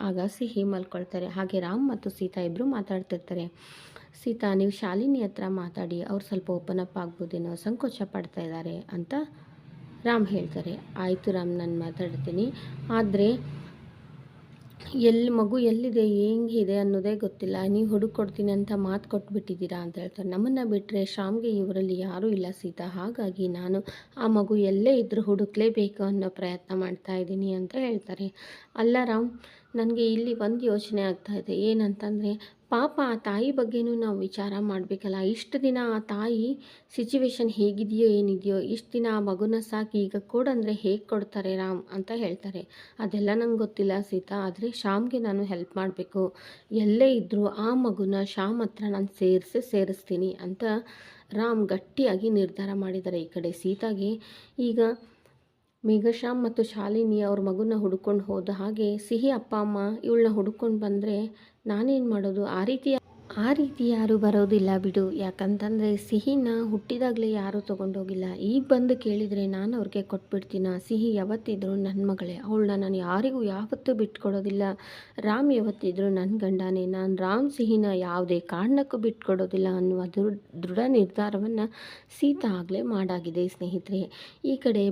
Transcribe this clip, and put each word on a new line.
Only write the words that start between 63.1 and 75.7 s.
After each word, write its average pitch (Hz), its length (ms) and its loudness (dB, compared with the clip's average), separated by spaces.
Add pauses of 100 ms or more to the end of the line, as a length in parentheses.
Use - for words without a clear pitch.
ಆ 214 180 0
ರೀತಿ 285 340 0
ಯಾರೂ 220 320 4
ಬರೋದಿಲ್ಲ 202 600 4
ಬಿಡು. 190 240 2 (140)
ಯಾಕಂತಂದ್ರೆ 208 720 0 (100)
ಸಿಹಿನ 240 520 2 (140)
ಹುಟ್ಟಿದಾಗ್ಲೇ 226 640 0
ಯಾರೂ 202 300 -2
ತಗೊಂಡೋಗಿಲ್ಲ. 190 640 -4 (160)
ಈಗ 233 240 2
ಬಂದು 254 300 4
ಕೇಳಿದ್ರೆ 208 500 0
ನಾನು 196 280 -2
ಅವ್ರಿಗೆ 202 280 -2
ಕೊಟ್ಬಿಡ್ತೀನ? 190 640 -4 (100)
ಸಿಹಿ 226 340 0
ಯಾವತ್ತಿದ್ರು 202 640 -2
ನನ್ 196 300 0
ಮಗಳೇ, 185 340 -2
ಅವಳನ್ನ 208 400 2
ನಾನು 190 180 0
ಯಾರಿಗೂ 208 460 0
ಯಾವತ್ತೂ 208 500 -2
ಬಿಟ್ಕೊಡೋದಿಲ್ಲ. 202 680 0 (560)
ರಾಮ್ 220 340 2
ಯಾವತ್ತಿದ್ರು 202 580 0